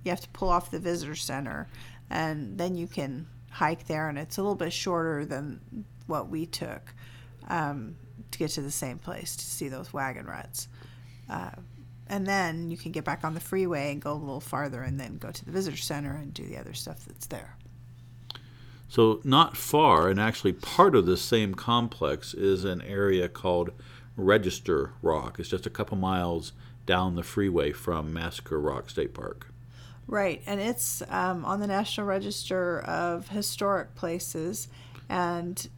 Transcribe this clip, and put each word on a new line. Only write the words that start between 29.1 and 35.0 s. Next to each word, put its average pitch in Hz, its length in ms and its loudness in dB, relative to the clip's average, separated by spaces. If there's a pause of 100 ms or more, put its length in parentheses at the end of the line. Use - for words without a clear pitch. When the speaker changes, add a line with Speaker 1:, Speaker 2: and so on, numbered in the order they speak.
Speaker 2:
Park. - 340 -10 (600)
Speaker 1:
Right, 202 380 0
and 202 160 -2
it's, - 480 -2
um, 185 340 0
on 196 160 0
the 208 80 0
National 202 400 0
Register 190 720 0
of 170 480 -2
Historic 202 680 0
Places, 175 760 -4 (400)